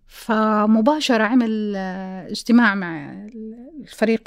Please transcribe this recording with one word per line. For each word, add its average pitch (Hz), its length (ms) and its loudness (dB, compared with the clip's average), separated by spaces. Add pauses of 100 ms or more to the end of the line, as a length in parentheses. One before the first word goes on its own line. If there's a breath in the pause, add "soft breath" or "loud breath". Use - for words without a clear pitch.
فمباشرة 220 1160 2
عمل، 220 520 0
آه، 190 520 -10
اجتماع 226 460 2
مع 165 380 -8
ال-، 220 580 -16 (100)
الفريق 220 460 -2